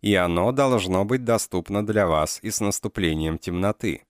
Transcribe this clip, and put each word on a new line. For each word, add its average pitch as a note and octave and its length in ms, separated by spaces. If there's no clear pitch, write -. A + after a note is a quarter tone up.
и G#2 120
оно F2+ 380
должно A2 520
быть B2 200
доступно G#2 640
для G#2 200
вас D#2 380
и G#2+ 80
с - 80
наступлением E2 800
темноты. F#2 720